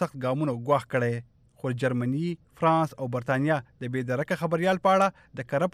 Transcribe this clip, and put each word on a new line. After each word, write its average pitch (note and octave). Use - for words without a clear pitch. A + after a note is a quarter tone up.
سخت C#3+
ګامونو C3
ګواښ C3
کړی. A#2+
خو B2+
جرمني، C3
فرانس D#3+
او B2+
برتانیا C3+
د -
بې B2+
درکه D#3
خبریال F3
په F#3+
اړه -
د B2
کره D3+